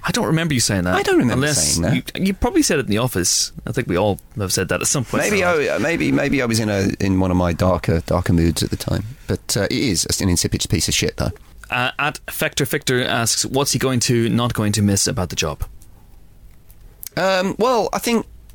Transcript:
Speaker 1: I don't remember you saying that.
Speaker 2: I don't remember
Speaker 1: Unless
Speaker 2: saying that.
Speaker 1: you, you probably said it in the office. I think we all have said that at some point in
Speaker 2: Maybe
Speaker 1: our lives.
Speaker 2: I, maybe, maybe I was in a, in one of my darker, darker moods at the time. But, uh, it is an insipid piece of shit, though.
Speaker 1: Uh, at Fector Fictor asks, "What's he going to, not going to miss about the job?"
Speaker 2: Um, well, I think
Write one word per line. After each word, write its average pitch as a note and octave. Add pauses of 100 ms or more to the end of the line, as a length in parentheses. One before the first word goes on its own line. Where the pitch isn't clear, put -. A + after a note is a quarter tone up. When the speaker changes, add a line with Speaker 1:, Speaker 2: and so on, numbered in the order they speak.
Speaker 1:
I -
don't A3
remember E3
you A#2+
saying F#2+
that. F2+
Speaker 2:
I G4+
don't F#4+
remember C3
Speaker 1:
Unless E2
Speaker 2:
saying E2
that. B2
Speaker 1:
you, -
you G3
probably D#4
said E3+
it A2+
in G2+
the G2+
office. - (140)
I -
think C3
we E2+
all G2 (180)
have F#2+
said F#2
that F2
at -
some C3+
point B2
in G3+
Speaker 2:
Maybe G3
Speaker 1:
our F3
lives. C3
Speaker 2:
I, D#2
maybe, C#3+
maybe C#3
I B2
was A2+
in G#2+
a, G2 (100)
in F#2+
one F#2
of F2+
my F2+
darker, E2+
darker F2+
moods E2
at -
the -
time. F#2 (240)
But, -
uh, G2+
it -
is A2 (160)
an F#2+
insipid -
piece -
of -
shit, -
though. - (380)
Speaker 1:
Uh, B2
at C#3+
Fector -
Fictor B2+
asks, A#2
"What's C#3
he B2+
going B2+
to, A#2
not A#2
going G#2
to G#2+
miss G2+
about F#2+
the -
job?" D2 (1500)
Speaker 2:
Um, F#3+
well, A3+
I G3
think A#3 (300)